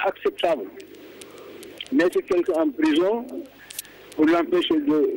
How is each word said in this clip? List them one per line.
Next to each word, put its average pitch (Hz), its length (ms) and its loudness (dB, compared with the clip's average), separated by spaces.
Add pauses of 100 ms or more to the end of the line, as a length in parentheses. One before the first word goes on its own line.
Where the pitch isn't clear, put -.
acceptable. 147 580 -2 (1300)
Mettre 175 280 2
quelqu'un - 420 0
en 156 80 2
prison 175 560 2 (920)
pour 156 100 4
l'empêcher 170 500 2
de 147 400 2